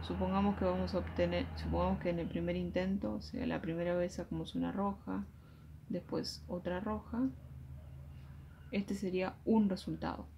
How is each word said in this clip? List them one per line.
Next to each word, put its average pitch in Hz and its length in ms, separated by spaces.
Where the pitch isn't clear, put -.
Supongamos 190 540
que - 60
vamos 185 300
a 185 60
obtener, 175 460
supongamos 175 420
que 175 120
en 170 80
el 170 100
primer 170 260
intento, 190 600
o 208 60
sea, - 240
la 165 140
primera 170 340
vez 175 200
sacamos 160 420
una 170 160
roja, 196 540
después - 580
otra 180 320
roja. 214 480
Este 202 240
sería 185 480
un 220 240
resultado. - 580